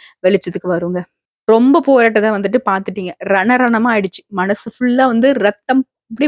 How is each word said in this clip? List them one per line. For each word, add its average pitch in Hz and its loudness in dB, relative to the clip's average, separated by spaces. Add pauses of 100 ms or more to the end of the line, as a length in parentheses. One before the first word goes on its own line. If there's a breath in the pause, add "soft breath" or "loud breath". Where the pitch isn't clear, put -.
(200 soft breath)
வெளிச்சத்துக்கு 185 -2
வருங்க. 175 -4 (480)
ரொம்ப 254 4
போராட்டத்தை 226 2
வந்துட்டு 208 -2
பாத்துட்டீங்க, 190 -4 (120)
ரணரணமா 233 0
ஆயிடுச்சு. 208 -2
மனசு 196 -4
ஃபுல்லா 247 0
வந்து 233 2
ரத்தம் 254 0 (260)
இப்படி 240 -2